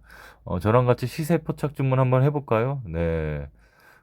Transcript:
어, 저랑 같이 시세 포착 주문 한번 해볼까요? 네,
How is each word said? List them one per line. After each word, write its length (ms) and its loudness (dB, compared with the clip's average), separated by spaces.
어, 140 -4
저랑 280 4
같이 200 2
시세 320 0
포착 380 -6
주문 240 2
한번 240 4
해볼까요? 640 0
네, 600 -2